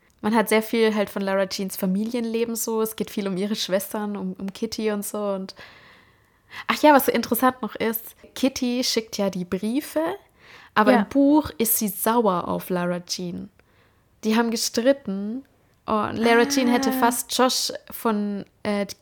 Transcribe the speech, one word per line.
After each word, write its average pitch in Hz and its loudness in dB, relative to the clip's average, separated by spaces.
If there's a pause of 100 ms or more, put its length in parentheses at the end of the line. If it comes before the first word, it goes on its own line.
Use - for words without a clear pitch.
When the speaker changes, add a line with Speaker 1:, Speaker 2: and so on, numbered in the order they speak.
(220)
Speaker 1:
Man 214 0
hat 208 2
sehr 220 4
viel 220 2
halt 208 0
von 202 -6
Lara 196 0
Jeans 190 -6
Familienleben 226 -2
so. 220 -2
Es 220 -2
geht - -6
viel 196 -4
um 185 -2
ihre 208 -2
Schwestern, 202 -4
um, 190 -6
um 196 -10
Kitty 220 -4
und 202 -4
so. 214 -8
Und 196 -6 (1120)
ach - -4
ja, 294 8
was 262 6
so 254 0
interessant 247 0
noch 214 -8
ist, - -4 (200)
Kitty 254 0
schickt - -2
ja 196 0
die 180 -6
Briefe, 226 -4 (720)
aber 214 4
Speaker 2:
Ja. 233 6
Speaker 1:
im 202 -2
Buch 285 4
ist 226 0
sie 220 0
sauer 214 2
auf 175 -4
Lara 180 -2
Jean. 185 -8 (720)
Die 220 2
haben 233 2
gestritten 226 0 (420)
und 214 -2
Lara 233 4
Jean 269 2
hätte 269 2
Speaker 2:
Ah. 262 0
Speaker 1:
fast 247 0
Josh 254 2 (200)
von, 208 -2 (180)
äh, 202 -2 (160)